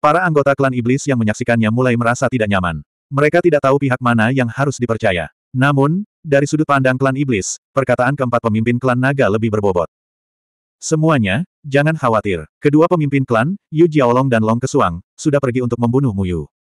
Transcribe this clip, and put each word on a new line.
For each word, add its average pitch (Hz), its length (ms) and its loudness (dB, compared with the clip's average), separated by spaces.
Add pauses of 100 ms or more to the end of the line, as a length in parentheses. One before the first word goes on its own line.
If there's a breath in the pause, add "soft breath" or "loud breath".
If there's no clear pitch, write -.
Para 165 240 2
anggota 139 320 2
klan 135 160 0
iblis 123 320 -2
yang 139 160 0
menyaksikannya 110 480 0
mulai 123 240 2
merasa 120 320 -2
tidak 117 240 -2
nyaman. 87 320 -2 (240)
Mereka 147 320 2
tidak 165 240 2
tahu 135 160 4
pihak 131 240 -2
mana 120 320 2
yang 127 160 0
harus 135 320 -4
dipercaya. 104 480 -4 (240)
Namun, 143 480 2 (240)
dari 143 240 2
sudut 156 160 0
pandang 131 320 2
klan 135 160 0
iblis, 131 560 -4
perkataan 127 480 0
keempat 120 240 -2
pemimpin 117 400 0
klan 123 160 0
naga 131 320 0
lebih 107 240 -2
berbobot. 95 320 0 (960)
"Semuanya, 156 640 0 (160)
jangan 147 320 0
khawatir. 104 640 -2
Kedua 156 320 2
pemimpin 143 320 0
klan, 135 320 0 (160)
Yu 160 160 4
Jiaolong 135 400 2
dan 117 160 2
Long 113 160 0
Kesuang, 101 560 -2
sudah 143 240 -2
pergi 127 240 -2
untuk 117 160 -4
membunuh 120 320 0
Mu 95 160 -2
Yu. 82 240 -6 (120)